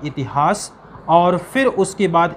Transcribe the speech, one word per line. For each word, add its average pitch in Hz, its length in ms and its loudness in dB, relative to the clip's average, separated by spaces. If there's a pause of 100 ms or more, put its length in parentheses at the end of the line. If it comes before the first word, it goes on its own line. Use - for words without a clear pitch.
इतिहास 143 680 -4 (360)
और 175 280 4
फिर 254 300 0
उसके 190 400 -2
बाद 170 300 2